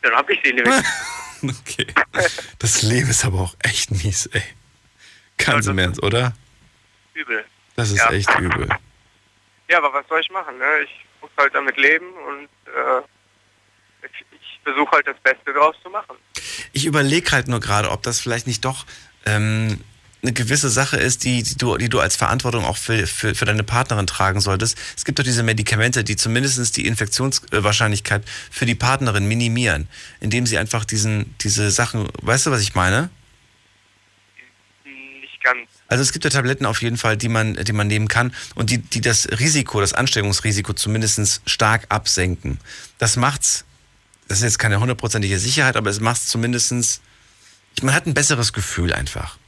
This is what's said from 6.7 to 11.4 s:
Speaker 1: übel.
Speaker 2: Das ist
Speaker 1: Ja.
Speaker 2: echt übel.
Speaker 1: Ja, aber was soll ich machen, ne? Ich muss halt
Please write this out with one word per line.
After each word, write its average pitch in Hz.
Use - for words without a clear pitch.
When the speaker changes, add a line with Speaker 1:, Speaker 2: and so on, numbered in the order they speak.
Speaker 1:
übel. 117
Speaker 2:
Das 113
ist 101
Speaker 1:
Ja. 113
Speaker 2:
echt 101
übel. -
Speaker 1:
Ja, 170
aber 147
was 139
soll 160
ich 165
machen, 160
ne? 147
Ich -
muss -
halt 139